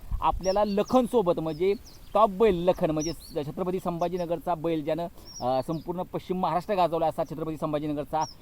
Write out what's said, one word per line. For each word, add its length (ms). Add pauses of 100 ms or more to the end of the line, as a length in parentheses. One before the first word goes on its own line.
(220)
आपल्याला 420
लखनसोबत 760
म्हणजे 340 (400)
टॉप 160
बैल 260
लखन 360
म्हणजे 200 (360)
छत्रपती 320
संभाजीनगरचा 760
बैल 280
ज्यानं, 240 (340)
अ, 220
संपूर्ण 380
पश्चिम 380
महाराष्ट्र 360
गाजवला 320
असा 160
छत्रपती 340
संभाजीनगरचा 680 (160)